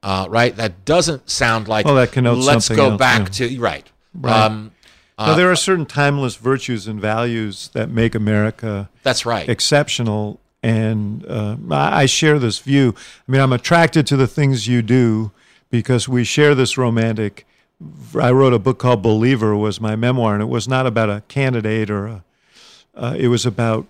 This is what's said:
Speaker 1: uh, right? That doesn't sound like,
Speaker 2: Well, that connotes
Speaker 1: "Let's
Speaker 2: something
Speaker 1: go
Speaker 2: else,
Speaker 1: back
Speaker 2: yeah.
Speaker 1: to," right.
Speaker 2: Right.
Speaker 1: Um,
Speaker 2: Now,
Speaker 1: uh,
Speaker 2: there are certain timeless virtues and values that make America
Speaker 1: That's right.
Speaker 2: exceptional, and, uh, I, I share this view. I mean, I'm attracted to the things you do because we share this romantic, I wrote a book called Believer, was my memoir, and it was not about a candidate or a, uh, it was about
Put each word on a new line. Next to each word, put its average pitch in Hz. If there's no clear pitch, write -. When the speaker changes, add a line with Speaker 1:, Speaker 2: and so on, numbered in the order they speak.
Speaker 1:
uh, 95
right? 117
That 104
doesn't 156
sound 113
like, 107
Speaker 2:
Well, 143
that 123
connotes 123
Speaker 1:
"Let's 139
Speaker 2:
something 113
Speaker 1:
go 120
Speaker 2:
else, 101
Speaker 1:
back 107
Speaker 2:
yeah. 120
Speaker 1:
to," 123
right. 95
Speaker 2:
Right. 135
Speaker 1:
Um, 110
Speaker 2:
Now, 107
Speaker 1:
uh, 151
Speaker 2:
there 180
are 175
certain 180
timeless 143
virtues 120
and 107
values 110
that 110
make 117
America 107
Speaker 1:
That's -
right. 107
Speaker 2:
exceptional, 110
and, 110
uh, 107
I, 143
I 135
share 151
this 117
view. 135
I 127
mean, 135
I'm 131
attracted 160
to 143
the 131
things 135
you 123
do 113
because 120
we 123
share 147
this 131
romantic, 113
I 123
wrote 131
a 113
book 104
called 123
Believer, 110
was 104
my 110
memoir, 117
and 104
it 113
was 117
not 131
about 110
a 104
candidate 110
or 101
a, 107
uh, -
it 123
was 120
about 113